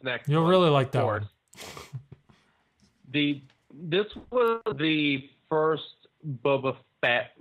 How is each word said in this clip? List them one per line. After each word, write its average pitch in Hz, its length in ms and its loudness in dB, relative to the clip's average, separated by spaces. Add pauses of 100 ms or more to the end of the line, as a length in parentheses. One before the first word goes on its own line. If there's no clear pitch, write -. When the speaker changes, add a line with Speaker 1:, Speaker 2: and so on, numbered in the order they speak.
Speaker 1:
next 123 240 -4
Speaker 2:
You'll 156 160 2
Speaker 1:
one, 170 80 4
Speaker 2:
really 180 180 6
like 135 220 2
that 127 80 0
Speaker 1:
of 107 60 2
course. 104 180 -2
Speaker 2:
one. 104 60 -10 (1800)
Speaker 1:
The, 147 300 -2 (320)
this 175 340 -2 (220)
was 226 320 0 (140)
the 147 540 0 (200)
first 156 340 0 (600)
Boba 135 320 0 (240)
Fett 120 420 0